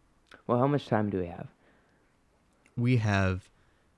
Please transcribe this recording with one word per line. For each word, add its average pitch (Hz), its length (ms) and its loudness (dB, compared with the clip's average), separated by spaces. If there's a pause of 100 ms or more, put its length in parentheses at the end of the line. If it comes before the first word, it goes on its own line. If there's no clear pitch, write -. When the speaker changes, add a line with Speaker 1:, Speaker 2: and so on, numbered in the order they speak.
(480)
Speaker 1:
Well, 120 120 2
how 131 80 4
much 143 200 0
time 107 220 0
do 98 100 -4
we 87 80 -4
have? 87 200 -14 (1300)
Speaker 2:
We 123 200 2
have 98 520 0 (480)